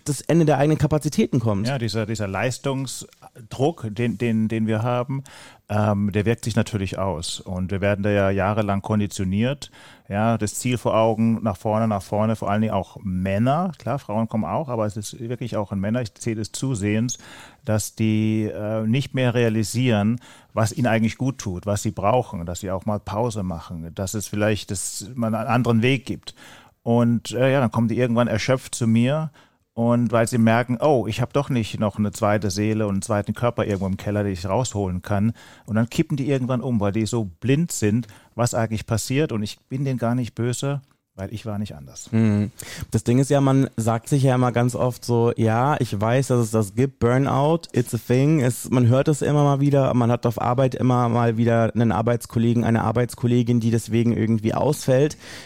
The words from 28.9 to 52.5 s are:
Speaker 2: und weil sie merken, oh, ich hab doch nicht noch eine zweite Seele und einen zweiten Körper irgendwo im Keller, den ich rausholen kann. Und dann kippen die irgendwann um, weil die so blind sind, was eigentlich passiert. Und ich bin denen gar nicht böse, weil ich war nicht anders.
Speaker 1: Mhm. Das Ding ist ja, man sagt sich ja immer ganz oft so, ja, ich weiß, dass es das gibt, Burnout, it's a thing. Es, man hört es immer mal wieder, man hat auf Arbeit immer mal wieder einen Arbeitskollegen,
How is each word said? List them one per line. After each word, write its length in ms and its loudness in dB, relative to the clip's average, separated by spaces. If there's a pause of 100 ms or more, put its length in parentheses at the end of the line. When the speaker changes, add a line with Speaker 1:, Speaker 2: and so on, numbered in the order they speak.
Speaker 2:
und 380 2
weil 160 2
sie 100 0
merken, 420 4
oh, 280 2
ich 120 -4
hab 120 -4
doch 180 0
nicht 300 -2
noch 180 -2
eine 140 0
zweite 380 0
Seele 360 0
und 80 -2
einen 80 -2
zweiten 320 -2
Körper 320 -2
irgendwo 220 -2
im 80 -2
Keller, 260 -2
den 100 -2
ich 160 -6
rausholen 540 -2
kann. 300 0 (340)
Und 80 -6
dann 160 0
kippen 260 -2
die 140 -2
irgendwann 320 0
um, 180 0
weil 120 0
die 120 0
so 200 -2
blind 480 -2
sind, 340 0 (300)
was 180 0
eigentlich 320 -2
passiert. 460 -2
Und 100 -4
ich 160 -8 (100)
bin 160 -4
denen 140 -2
gar 160 0
nicht 200 -2
böse, 460 -4 (360)
weil 180 -8
ich 100 -12
war 140 -6
nicht 160 -6
anders. 380 -18
Speaker 1:
Mhm. 400 2 (400)
Das 120 0
Ding 140 4
ist 120 2
ja, 120 4
man 340 4
sagt 320 -2
sich 140 2
ja 140 4
immer 160 2
ganz 240 2
oft 280 -2
so, 320 2
ja, 440 2
ich 200 -2
weiß, 280 2
dass 120 2
es 120 0
das 240 0
gibt, 240 0
Burnout, 600 2 (100)
it's 220 0
a 40 -2
thing. 420 2
Es, 300 -2
man 160 4
hört 220 4
es 140 2
immer 220 2
mal 160 4
wieder, 320 4
man 200 4
hat 120 0
auf 160 -2
Arbeit 360 2
immer 340 2
mal 260 2
wieder 380 4
einen 180 4
Arbeitskollegen, 720 2